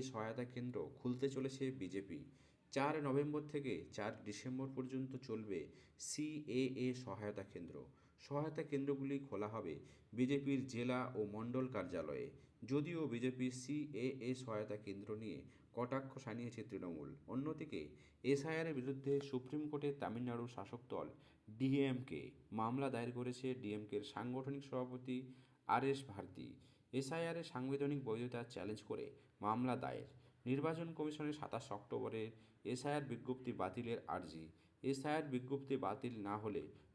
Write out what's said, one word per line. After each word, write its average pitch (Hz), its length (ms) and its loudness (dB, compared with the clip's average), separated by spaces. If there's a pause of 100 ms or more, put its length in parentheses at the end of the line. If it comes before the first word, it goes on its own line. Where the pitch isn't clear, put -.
সহায়তা 117 440 -2
কেন্দ্র 123 240 -2 (220)
খুলতে 123 360 2
চলেছে 135 280 -2 (180)
বিজেপি। 92 380 -4 (540)
চার 143 200 4 (140)
নভেম্বর 147 340 4 (120)
থেকে 135 200 2 (240)
চার 107 140 0 (140)
ডিসেম্বর 127 500 -2
পর্যন্ত 131 360 -2 (160)
চলবে 107 320 0 (480)
সিএএ 131 800 0 (160)
সহায়তা 104 400 -4 (100)
কেন্দ্র। 82 220 -8 (460)
সহায়তা 151 420 0
কেন্দ্রগুলি 139 540 2 (100)
খোলা 104 280 0
হবে 90 200 -2 (380)
বিজেপির 139 540 4
জেলা 123 320 2 (160)
ও 104 40 0 (160)
মণ্ডল 123 300 2 (100)
কার্যালয়ে। 80 520 0 (440)
যদিও 156 300 4 (120)
বিজেপির 127 480 2
সিএএ 131 720 0 (120)
সহায়তা 107 420 0
কেন্দ্র 98 240 -4 (140)
নিয়ে 90 160 -4 (340)
কটাক্ষ 131 380 0 (140)
শানিয়েছে 117 440 -4
তৃণমূল। 82 400 -4 (240)
অন্যদিকে 143 480 -2 (420)
এসআইআরের 156 560 4
বিরুদ্ধে 135 340 2 (160)
সুপ্রিম 131 400 0
কোর্টে 147 200 0 (120)
তামিলনাড়ুর 117 540 0
শাসক 101 340 -6
দল 80 180 0 (400)
ডিএমকে 127 720 4 (300)
মামলা 113 420 2
দায়ের 117 240 0
করেছে 123 300 -2 (140)
ডিএমকের 104 420 0 (100)
সাংগঠনিক 131 560 -2
সভাপতি 127 480 -2 (500)
আর 123 240 6
এস 139 80 2 (120)
ভারতী। 90 360 -8 (460)
এসআইআরের 165 600 0
সাংবিধানিক 139 540 2
বৈধতা 120 340 0 (120)
চ্যালেঞ্জ 104 360 -2
করে - 160 -2 (360)
মামলা 120 420 6
দায়ের। 62 240 -2 (380)
নির্বাচন 160 420 2 (100)
কমিশনের 151 420 0
সাতাশ 120 260 -2 (120)
অক্টোবরের 110 520 -2 (360)
এসআইআর 143 460 0
বিজ্ঞপ্তি 123 420 -2
বাতিলের 113 460 0 (160)
আর্জি। 80 300 -6 (380)
এসআইআর 147 500 2
বিজ্ঞপ্তি 135 420 2 (100)
বাতিল 120 280 2 (140)
না 101 160 2
হলে 92 200 2 (320)